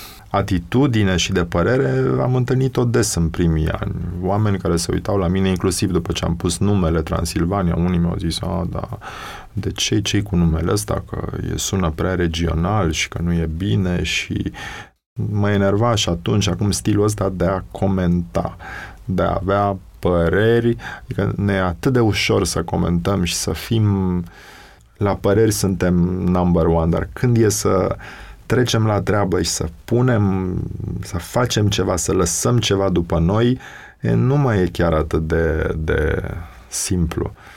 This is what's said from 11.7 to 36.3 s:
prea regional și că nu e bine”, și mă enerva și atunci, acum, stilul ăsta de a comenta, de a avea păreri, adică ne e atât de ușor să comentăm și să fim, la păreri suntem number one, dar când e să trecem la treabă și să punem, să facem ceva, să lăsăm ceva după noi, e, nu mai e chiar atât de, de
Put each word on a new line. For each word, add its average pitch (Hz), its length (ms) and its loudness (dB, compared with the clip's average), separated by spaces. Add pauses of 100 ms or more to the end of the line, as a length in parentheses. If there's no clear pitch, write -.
prea 87 240 -2
regional 85 760 0
și - 180 -4
că - 140 -6
nu 87 100 0
e 82 240 0
bine”, 92 460 0
și - 500 -4 (800)
mă 104 200 0
enerva 104 440 2
și - 140 0
atunci, 101 400 0
acum, 101 220 0
stilul 101 340 2
ăsta 104 240 0
de 92 160 -2
a 95 260 0
comenta, 87 840 0 (480)
de 90 180 0
a 87 180 0
avea 98 360 2 (220)
păreri, 104 800 4 (280)
adică 104 320 -2
ne 101 160 0
e 98 80 2
atât 92 320 0
de 123 80 4
ușor 104 440 2
să 85 180 -2
comentăm 87 600 0
și 85 100 -2
să - 180 -4
fim, 95 720 0 (720)
la 101 180 0
păreri 104 380 2
suntem 90 420 0 (300)
number 90 400 2
one, 82 260 2
dar 90 220 -2
când 123 240 0
e 113 120 4
să 98 480 0 (500)
trecem 117 400 2
la 104 140 2
treabă 95 420 0
și 87 80 -2
să - 180 -4 (160)
punem, 104 720 2 (480)
să - 140 -8
facem 113 520 0
ceva, 95 280 0
să 90 160 -2
lăsăm 92 460 0
ceva 98 300 2
după 85 300 0
noi, 113 400 2 (420)
e, 117 120 0
nu 120 240 2
mai 120 260 2
e 92 40 2
chiar 85 260 0
atât 80 340 0
de, 80 520 0
de 76 440 0 (460)